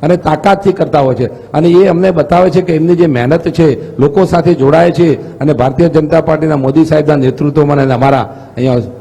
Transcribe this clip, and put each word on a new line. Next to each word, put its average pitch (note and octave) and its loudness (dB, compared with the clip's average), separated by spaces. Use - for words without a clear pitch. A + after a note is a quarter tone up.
અને F3 0
તાકાતથી F#3 0
કરતા D#3 -2
હોય C3 0
છે. A#2+ -4
અને D3+ -2
એ F3+ 4
અમને F#3 0
બતાવે F3 2
છે E3 0
કે E3+ -2
એમની E3 2
જે E3+ 2
મહેનત C#3 0
છે, D3+ -2
લોકો C#3+ 2
સાથે E3+ 0
જોડાય E3 2
છે - -2
અને D3 0
ભારતીય C3+ 0
જનતા D#3 0
પાર્ટીના D#3 -2
મોદી C#3 2
સાહેબના D3+ 0
નેતૃત્વમાં C#3+ 0
અને C3+ 0
અમારા C3 0
અહીંયા B2 0